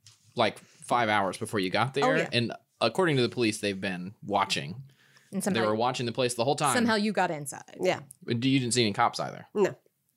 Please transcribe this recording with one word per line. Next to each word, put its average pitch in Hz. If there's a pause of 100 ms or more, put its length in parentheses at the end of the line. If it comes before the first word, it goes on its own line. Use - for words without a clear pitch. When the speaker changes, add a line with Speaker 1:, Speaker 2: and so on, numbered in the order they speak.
(340)
Speaker 1:
like, 104
five -
hours 101
before 107
you 92
got 117
there. 143
Speaker 2:
Oh, 254
yeah. 160
Speaker 1:
And 117 (280)
according 147
to 127
the 117
police, 110
they've 101
been 95 (100)
watching. 98 (540)
Speaker 3:
And 196
Speaker 1:
They -
Speaker 3:
somehow 113
Speaker 1:
were 107
watching 120
the 117
place 123
the 117
whole 139
time. 147
Speaker 3:
somehow 233
you 214
got 180
inside. -
Speaker 2:
Yeah. 180 (240)
Speaker 1:
But 120
you 135
didn't 120
see 123
any 104
cops 110
either. 57
Speaker 2:
No. 190 (420)